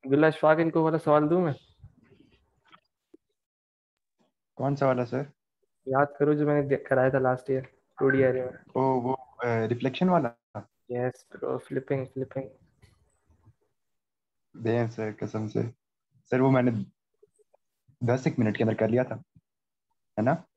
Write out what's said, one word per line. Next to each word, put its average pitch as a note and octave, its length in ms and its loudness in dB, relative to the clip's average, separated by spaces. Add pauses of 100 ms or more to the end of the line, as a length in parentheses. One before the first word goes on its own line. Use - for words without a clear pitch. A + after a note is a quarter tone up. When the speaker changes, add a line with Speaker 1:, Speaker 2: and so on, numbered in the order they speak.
Speaker 1:
अब्दुल्ला D3 200 4
अशफाक, D#3 320 4
इनको E3 240 0
वाला D#3+ 140 0
सवाल D3+ 300 2
दूं F3 140 2
मैं? D3+ 140 -2 (3000)
Speaker 2:
कौन C#3 200 -2
सा C#3+ 100 -2
वाला, B2+ 200 2
सर? C3+ 260 -6 (560)
Speaker 1:
याद C#3 320 0
करो, D3+ 160 2
जो D3 120 0
मैंने D3 200 2
दे-, C3 200 -2
कराया C3 220 4
था C3+ 100 0
last B2+ 300 -2
ईयर, C3 280 -6 (220)
टू C#3 100 4
डी C3+ 140 4
आर B2+ 140 2
ए B2+ 80 -4
में। B2+ 140 -12 (160)
Speaker 2:
ओ, C3 260 2
वो, B2 120 -2
अ, - 320 -10
reflection A#2+ 640 0
वाला? D3 260 0 (560)
Speaker 1:
Yes, B2 400 -6
bro, - 260 -6
flipping, C3 500 -6
flipping। C3 420 -10 (2250)
Speaker 2:
दें, A#2 260 0
सर, A2 220 -8
कसम A2 360 -8
से। A2+ 260 -4 (580)
सर, B2+ 100 2
वो C3+ 100 4
मैंने B2 340 2 (1160)
दस B2 240 0
एक - 120 -4
मिनट G#2+ 180 0
के A2+ 60 0
अंदर A2 120 0
कर A2 140 0
लिया B2 140 2
था। B2 120 -8 (1040)
है - 20 0
ना? C#3+ 240 -2 (100)